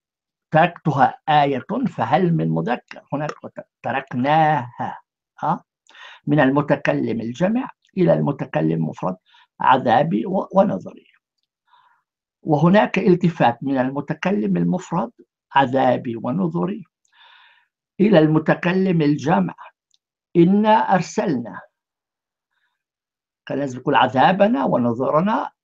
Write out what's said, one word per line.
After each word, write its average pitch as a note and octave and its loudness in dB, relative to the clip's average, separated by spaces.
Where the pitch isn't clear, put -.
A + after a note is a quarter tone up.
تركتها D#3 0
آية C#3+ 2
فهل D#3+ 0
من D#3+ -2
مدكر؟" - -6
هناك D3 -6
"تركناها"، C3 -2
ها؟ D#3 -4
من D3 2
المتكلم C#3 0
الجمع F#3 -4
إلى E3 4
المتكلم D#3 -2
مفرد، - -8
"عذابي" C3+ 2
و-، F#3+ -6
"ونذري". - -2
وهناك E3+ 2
التفات F3+ 2
من C3+ -2
المتكلم F3 -2
المفرد، F3+ -2
"عذابي" B2+ 0
ونذري، F3 -4
إلى G3 6
المتكلم D#3+ 2
الجمع، D3 0
"إنا G3 4
أرسلنا". F3 -2
كان C3+ -6
لازم B2+ -6
يقول C#3+ 0
"عذابنا" F#3+ 2
"ونذرنا C#3+ -2